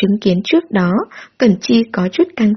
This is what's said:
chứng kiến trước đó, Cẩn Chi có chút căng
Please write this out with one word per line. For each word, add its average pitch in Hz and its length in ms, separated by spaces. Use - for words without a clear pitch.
chứng 202 200
kiến 185 240
trước 339 260
đó, 180 220
Cẩn 214 220
Chi 233 220
có 185 200
chút 339 120
căng 214 200